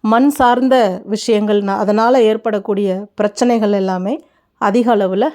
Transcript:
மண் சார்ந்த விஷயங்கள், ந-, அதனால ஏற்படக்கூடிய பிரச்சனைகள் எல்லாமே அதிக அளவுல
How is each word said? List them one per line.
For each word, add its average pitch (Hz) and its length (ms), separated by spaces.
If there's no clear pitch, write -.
மண் 233 280
சார்ந்த 247 760
விஷயங்கள், 208 560
ந-, 196 160
அதனால 226 440
ஏற்படக்கூடிய 208 920
பிரச்சனைகள் 214 580
எல்லாமே 190 520
அதிக 226 380
அளவுல 196 400